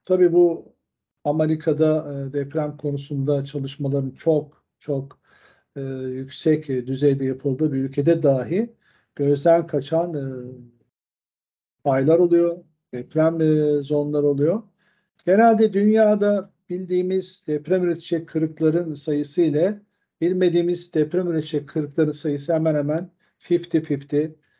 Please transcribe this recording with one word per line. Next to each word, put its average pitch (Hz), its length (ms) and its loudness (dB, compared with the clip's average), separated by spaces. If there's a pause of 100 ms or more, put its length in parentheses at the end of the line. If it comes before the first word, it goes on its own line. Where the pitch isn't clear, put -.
Tabii 180 280 4
bu 170 400 2 (520)
Amerika'da, 156 880 0
e, 139 200 -8
deprem 143 440 -6
konusunda 143 680 -4
çalışmaların 139 680 -4
çok, - 540 -2 (140)
çok, 139 400 -8 (580)
e, 139 40 -10
yüksek, 135 920 -4
e, 127 160 -4
düzeyde 139 380 0
yapıldığı 135 480 -2
bir 135 120 -2
ülkede 143 380 0
dahi 147 520 0 (400)
gözden 147 520 2
kaçan, 160 480 -4
e, 139 100 -6 (1600)
faylar 139 360 2
oluyor, 170 400 4 (360)
deprem, 156 460 0
e, 151 420 2
zonları 147 440 -2
oluyor. 147 360 0 (640)
Genelde 220 460 6
dünyada 208 800 2 (200)
bildiğimiz 180 760 -4
deprem 156 380 -2
üretecek 165 440 -4
kırıkların 160 640 -2
sayısı 147 480 -4
ile 165 380 0 (400)
bilmediğimiz 175 720 0
deprem 170 340 0
üretecek 151 400 -4
kırıkların 151 440 -2
sayısı 147 420 -4
hemen 160 200 0
hemen 151 360 -2 (280)
fifty 170 400 -2
fifty. 147 460 -2 (360)